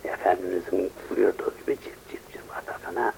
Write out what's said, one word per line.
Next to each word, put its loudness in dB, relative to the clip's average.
Efendimizin 2
buyurduğu 4
gibi 0
cıp -14
cıp -12
cıp -12
atakana -2